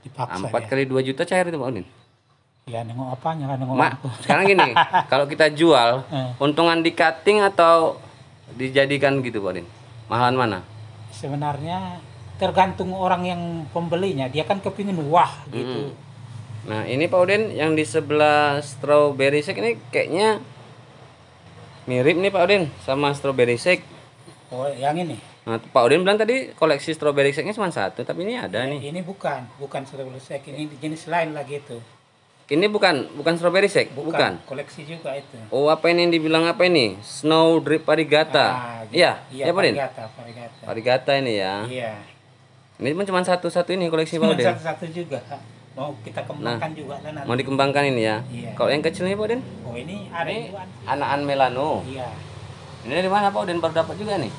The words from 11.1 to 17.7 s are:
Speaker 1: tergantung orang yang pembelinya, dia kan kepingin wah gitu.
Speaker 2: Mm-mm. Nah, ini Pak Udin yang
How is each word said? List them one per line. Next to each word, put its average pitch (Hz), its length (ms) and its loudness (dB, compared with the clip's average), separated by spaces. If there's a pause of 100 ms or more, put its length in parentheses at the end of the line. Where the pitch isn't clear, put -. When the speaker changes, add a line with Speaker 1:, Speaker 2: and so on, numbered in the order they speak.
Speaker 1:
tergantung 185 560 0
orang 185 320 0
yang 175 180 -4 (300)
pembelinya, 170 560 -2
dia 151 160 -2
kan 196 160 -2
kepingin 196 460 -4
wah 156 260 4 (160)
gitu. 123 420 -6
Speaker 2:
Mm-mm. - 60 -14 (720)
Nah, 107 180 -4
ini 127 240 0
Pak 185 100 0
Udin 196 320 4
yang 151 220 0